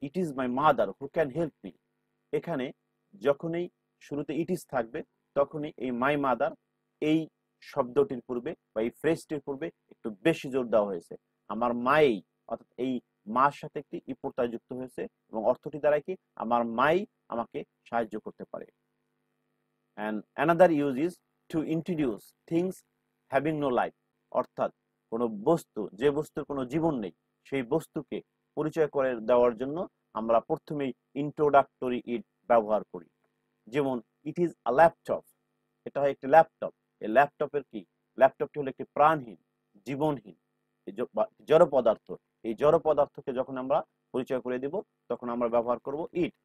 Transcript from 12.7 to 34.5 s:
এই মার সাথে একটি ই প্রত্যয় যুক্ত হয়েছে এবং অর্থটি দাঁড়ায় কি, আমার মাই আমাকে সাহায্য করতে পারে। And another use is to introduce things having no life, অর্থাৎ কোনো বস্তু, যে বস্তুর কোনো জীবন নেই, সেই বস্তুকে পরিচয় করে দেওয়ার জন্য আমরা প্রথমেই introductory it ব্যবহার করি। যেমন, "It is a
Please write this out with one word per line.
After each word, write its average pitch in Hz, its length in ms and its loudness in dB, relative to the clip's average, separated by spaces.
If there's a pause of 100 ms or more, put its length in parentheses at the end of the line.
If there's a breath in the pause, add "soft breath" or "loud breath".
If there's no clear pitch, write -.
এই 127 240 -4 (260)
মার 127 240 2
সাথে 156 280 -12
একটি - 280 -12
ই 131 60 -10
প্রত্যয় 131 340 -4
যুক্ত 113 260 -10
হয়েছে 127 300 -10
এবং 110 420 -10
অর্থটি 139 340 -2
দাঁড়ায় 147 220 2
কি, 185 140 -8 (200)
আমার 120 300 0
মাই 139 400 2 (240)
আমাকে 117 340 -8 (260)
সাহায্য 110 300 -4
করতে 101 320 -14
পারে। - 140 -12 (1300)
And 107 260 -6 (160)
another 165 340 6 (160)
use 131 100 -2
is 175 160 -2 (380)
to 160 120 -2
introduce 151 600 -2 (260)
things 175 240 0 (580)
having 147 280 0
no 143 100 0
life, 107 260 0 (360)
অর্থাৎ 120 400 -4 (380)
কোনো 117 180 -2
বস্তু, 110 680 -2
যে 123 180 2
বস্তুর 147 320 -6
কোনো 135 220 -6
জীবন 151 340 -2
নেই, 95 120 -6 (320)
সেই 135 200 -4
বস্তুকে 135 580 -6 (340)
পরিচয় 151 320 0
করে 131 340 0
দেওয়ার 120 360 4
জন্য 143 300 -6 (260)
আমরা 113 260 2
প্রথমেই 143 540 -4 (220)
introductory 139 920 2
it 117 140 -4 (220)
ব্যবহার 107 380 2 (120)
করি। 85 140 -14 (600)
যেমন, 131 340 -2 (240)
"It 156 100 -8
is 175 140 0
a - 220 -6